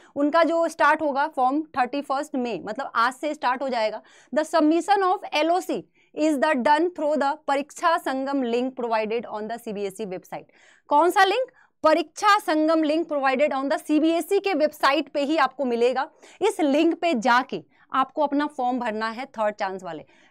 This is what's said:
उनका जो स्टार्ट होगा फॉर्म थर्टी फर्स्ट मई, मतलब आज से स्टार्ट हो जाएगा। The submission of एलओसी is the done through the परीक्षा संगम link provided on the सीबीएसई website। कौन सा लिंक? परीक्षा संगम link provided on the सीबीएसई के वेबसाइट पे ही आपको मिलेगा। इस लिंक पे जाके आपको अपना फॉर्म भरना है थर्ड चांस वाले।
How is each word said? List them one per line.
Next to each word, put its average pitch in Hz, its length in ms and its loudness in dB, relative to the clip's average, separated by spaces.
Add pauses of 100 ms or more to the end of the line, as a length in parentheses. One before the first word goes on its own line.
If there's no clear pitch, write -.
(160)
उनका 294 260 2
जो 330 260 2
स्टार्ट 311 340 2
होगा 285 260 0
फॉर्म 277 340 0
थर्टी 262 380 -4
फर्स्ट 285 360 -6
मई, 240 280 -4
मतलब 214 300 -8
आज 233 180 2
से 294 220 -6
स्टार्ट 254 280 -4
हो 277 60 -4
जाएगा। 220 340 -4 (320)
The 311 200 -2
submission 330 480 4
of 381 160 2 (160)
एलओसी 311 540 0 (300)
is 302 200 2
the 311 160 2
done 302 360 2
through 311 260 -2
the 277 200 0 (120)
परीक्षा 285 500 0
संगम 269 460 -2
link 247 260 -2 (100)
provided 226 440 -2 (100)
on 214 140 -8
the 202 120 -8
सीबीएसई 202 460 -8
website। 175 380 -12 (440)
कौन 302 220 4
सा 392 140 4
लिंक? 466 260 -2 (320)
परीक्षा 349 560 2
संगम 320 420 2
link 311 240 0
provided 277 480 0
on 269 180 -2
the 320 80 0
सीबीएसई 320 600 2
के 381 160 0
वेबसाइट 302 540 0
पे 294 120 -4
ही 285 160 0
आपको 277 280 0
मिलेगा। 247 460 0 (320)
इस 415 180 0
लिंक 311 400 2
पे 339 140 0
जाके 240 480 0 (300)
आपको 262 300 -2
अपना 285 240 0
फॉर्म 262 320 -2
भरना 220 300 -4
है 226 180 -10
थर्ड 214 280 -4
चांस 190 280 -6
वाले। 165 200 -12 (280)